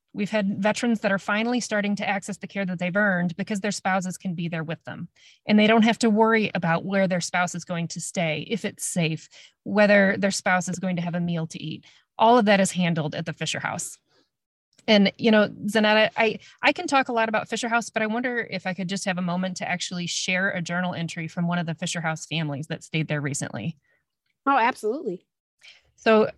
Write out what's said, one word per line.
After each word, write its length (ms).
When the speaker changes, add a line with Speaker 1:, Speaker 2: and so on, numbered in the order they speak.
Speaker 1:
We've 160
had 320
veterans 400
that 120
are 60
finally 420
starting 340
to 140
access 260
the 120
care 180
that 140
they've 160
earned 420
because 240
their 100
spouses 460
can 160
be 160
there 140
with 200
them. 240
And 120
they 100
don't 160
have 160
to 100
worry 440
about 300
where 240
their 140
spouse 340
is 80
going 260
to 120
stay, 480
if 160
it's 200
safe, 440
whether 540
their 140
spouse 360
is 120
going 180
to 40
have 140
a 60
meal 260
to 160
eat. 220
All 200
of 80
that 140
is 120
handled 440
at 100
the 60
Fisher 300
House. 360
And, 320
you 140
know, 160
Zanetta, 500
I, 220
I 120
can 140
talk 200
a 60
lot 160
about 180
Fisher 220
House, 200
but 120
I 60
wonder 420
if 180
I 60
could 160
just 160
have 120
a 40
moment 360
to 120
actually 380
share 420
a 120
journal 320
entry 360
from 180
one 120
of 80
the 80
Fisher 260
House 240
families 420
that 160
stayed 240
there 140
recently. 560
Speaker 2:
Oh, 120
absolutely. 680
Speaker 1:
So, 420